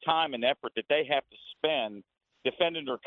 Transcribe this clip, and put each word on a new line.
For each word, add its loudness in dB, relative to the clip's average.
time 0
and -2
effort 0
that -4
they 4
have 2
to -20
spend -2
defending -2
their -4